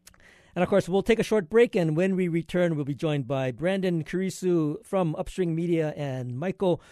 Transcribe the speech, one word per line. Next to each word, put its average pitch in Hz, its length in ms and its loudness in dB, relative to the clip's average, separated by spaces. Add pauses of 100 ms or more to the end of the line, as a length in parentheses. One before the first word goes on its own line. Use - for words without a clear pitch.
(540)
And 175 80 0
of 180 60 0
course, 196 180 4
we'll 185 160 0
take 226 160 4
a 226 40 0
short 214 260 0
break, 233 260 4
and 160 220 2
when 190 180 2
we 180 140 0
return, 170 480 0
we'll 143 80 -4
be 139 100 -4
joined 147 320 -2
by 131 260 -2
Brandon 175 520 -2
Kurisu 175 800 -2
from 180 300 0
Upstream 175 400 -2
Media 165 420 0
and 127 420 -6
Michael 180 540 -2